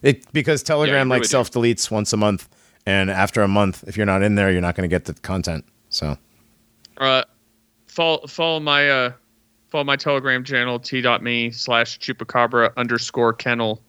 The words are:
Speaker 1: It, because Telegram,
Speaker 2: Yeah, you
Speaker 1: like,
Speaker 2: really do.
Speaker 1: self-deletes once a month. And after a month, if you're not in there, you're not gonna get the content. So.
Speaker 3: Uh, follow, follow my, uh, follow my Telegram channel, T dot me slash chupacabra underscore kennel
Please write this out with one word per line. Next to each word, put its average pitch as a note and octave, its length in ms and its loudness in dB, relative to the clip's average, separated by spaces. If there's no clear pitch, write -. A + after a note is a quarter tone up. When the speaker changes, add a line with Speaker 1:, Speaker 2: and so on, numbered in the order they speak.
Speaker 1:
It, B2 300 0
because D3+ 280 0
Telegram, D3+ 340 0
Speaker 2:
Yeah, C3+ 100 2
you C3 40 0
Speaker 1:
like, B2+ 120 2
Speaker 2:
really - 20 -2
do. G#2+ 60 -2
Speaker 1:
self-deletes A#2+ 600 0
once G#2+ 240 -2
a A2 40 0
month. G#2 300 2
And G2 240 2
after G2 320 0
a G2+ 60 4
month, G2 400 2
if G2 100 -10
you're G#2 80 0
not F#2+ 160 2
in G#2 140 2
there, G2 160 4
you're F2+ 100 2
not F2 140 -2
gonna F#2 140 -2
get F2 160 0
the - 80 -8
content. F2 520 -6
So. D2 280 -4
Speaker 3:
Uh, C3+ 260 2
follow, D#3+ 400 -2
follow E3 320 -4
my, C#3+ 300 2
uh, B2+ 220 0
follow C#3+ 160 -4
my C#3 100 0
Telegram C3 480 -2
channel, B2 340 -2
T B2+ 240 -6
dot A#2+ 220 2
me A#2+ 280 -2
slash A#2 480 -2
chupacabra A#2+ 760 0
underscore A#2+ 580 -2
kennel A#2 560 -4